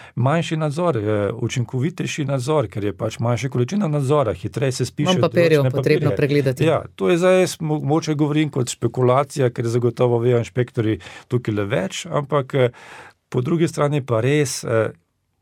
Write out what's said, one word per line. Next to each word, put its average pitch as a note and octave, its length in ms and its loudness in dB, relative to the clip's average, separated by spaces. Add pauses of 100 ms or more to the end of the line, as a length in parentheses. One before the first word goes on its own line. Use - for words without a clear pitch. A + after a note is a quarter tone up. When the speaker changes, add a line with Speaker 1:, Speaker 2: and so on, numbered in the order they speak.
(120)
Speaker 1:
manjši D#3+ 440 -2
nadzor, D#3 400 -2
je G#2 380 0
učinkovitejši B2+ 920 -4
nadzor, C3+ 440 0
ker G2+ 160 -6
je G#2 80 0
pač G#2+ 260 -6
manjša A#2+ 300 -2
količina B2+ 400 -2
nadzora, D3 440 2
hitreje B2+ 400 -4
se C3 120 -4
spišejo F#3 300 0
Speaker 2:
Manj F3 80 2
papirjev E3+ 360 4
Speaker 1:
določene C3 140 2
Speaker 2:
potrebno D3+ 380 2
Speaker 1:
papirje. G2 80 -2
Speaker 2:
pregledati. C3+ 460 2
Speaker 1:
Ja, C#3+ 260 2
to G3 180 -2
je F3+ 80 4
zdaj, F#3 240 4
jaz F3+ 180 0
mo-, D#3 240 -2
mogoče D#3 320 0
govorim D3 360 2
kot B2+ 180 -2
špekulacija, B2+ 800 2
ker A#2+ 160 -4
zagotovo A#2+ 520 2
vejo A#2+ 200 2
inšpektorji A2 600 -2 (280)
tukaj A#2+ 280 -2
le G2+ 120 -2
več, C3 140 -2 (260)
ampak, D3 480 -2
eh, B2+ 140 4 (560)
po - 160 -4
drugi D#3+ 260 0
strani D3 340 0
pa A#2+ 200 -2
res, C#3 420 0
eh, A2 300 0 (500)